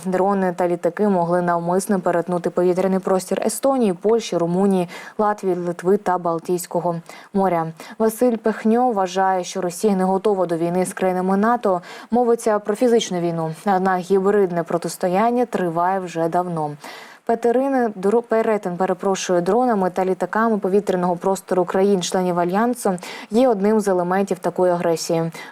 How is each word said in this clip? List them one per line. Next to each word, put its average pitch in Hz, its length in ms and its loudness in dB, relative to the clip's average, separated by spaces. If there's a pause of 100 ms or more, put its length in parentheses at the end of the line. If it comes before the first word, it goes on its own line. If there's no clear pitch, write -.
дрони 190 520 2
та 180 100 2
літаки 175 400 0
могли 180 340 2
навмисно 175 580 0
перетнути 175 460 0
повітряний 185 540 0
простір 190 460 -2
Естонії, 240 480 0
Польщі, 208 440 0
Румунії, 180 520 0 (280)
Латвії, 208 380 0
Литви 175 420 0
та 185 200 -2
Балтійського 175 800 -2 (380)
моря. 175 340 2 (320)
Василь 220 360 2
Пехньо 226 560 2
вважає, 190 520 0
що 185 180 -8
Росія 180 340 0
не 185 80 2
готова 190 420 2
до 170 120 -2
війни 175 280 0
з 190 80 -6
країнами 185 440 0
нато. 208 440 0 (300)
Мовиться 233 480 2
про 208 160 -4
фізичну 220 440 2
війну. 165 320 -2 (140)
Однак 190 340 2
гібридне 190 640 2
протистояння 190 840 0
триває 185 540 -2
вже 165 300 -2
давно. 170 420 -2 (540)
Петерини, 240 680 0
дро-, 202 260 2
перетин, 220 560 -2
перепрошую, 185 640 0
дронами 202 480 2
та 185 160 -2
літаками 202 520 0
повітряного 185 580 0
простору 190 500 0
країн-членів 185 720 0
Альянсу 196 580 0 (340)
є 247 180 4
одним 214 300 2
з 202 80 0
елементів 185 520 0
такої 180 320 0
агресії. 165 600 0 (200)